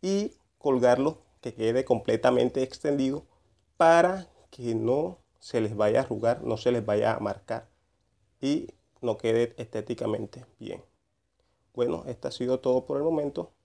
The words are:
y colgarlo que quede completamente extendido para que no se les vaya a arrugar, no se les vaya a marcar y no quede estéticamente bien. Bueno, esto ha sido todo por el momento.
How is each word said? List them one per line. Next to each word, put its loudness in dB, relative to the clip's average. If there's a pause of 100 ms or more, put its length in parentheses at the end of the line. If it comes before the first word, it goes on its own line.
y -2 (220)
colgarlo 4 (180)
que -12
quede 0
completamente 2
extendido -2 (520)
para 4 (240)
que -6
no -2 (200)
se -4
les -2
vaya 4
a -2
arrugar, -2
no -2
se 0
les -2
vaya 2
a -6
marcar -8 (720)
y -4 (260)
no -2
quede 0
estéticamente -6 (140)
bien. -14 (880)
Bueno, -2
esto -12
ha -6
sido -2
todo 0
por -6
el -2
momento. -4 (120)